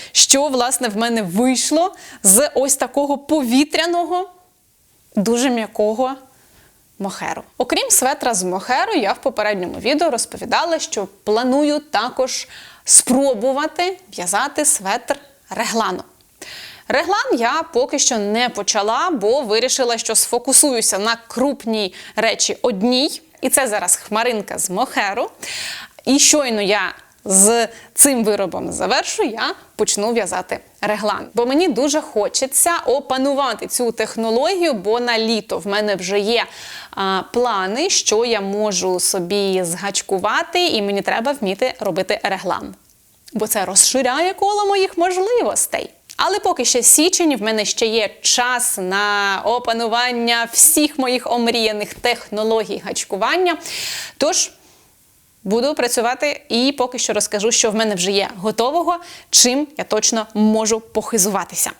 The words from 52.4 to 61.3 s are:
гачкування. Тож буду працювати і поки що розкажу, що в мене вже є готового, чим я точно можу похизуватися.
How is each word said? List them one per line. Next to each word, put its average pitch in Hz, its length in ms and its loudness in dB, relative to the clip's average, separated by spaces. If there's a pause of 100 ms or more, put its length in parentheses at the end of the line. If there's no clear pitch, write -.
гачкування. 277 720 0 (600)
Тож - 340 0 (920)
буду 240 300 0
працювати 247 760 -2
і 254 300 2
поки 247 200 -2
що - 140 -2
розкажу, 208 400 0
що 220 180 2
в 196 40 -2
мене 220 200 0
вже 180 160 -2
є 196 260 0
готового, 254 600 0 (340)
чим 269 460 4
я 180 80 -4
точно 214 500 0
можу 214 460 2
похизуватися. 202 1000 -2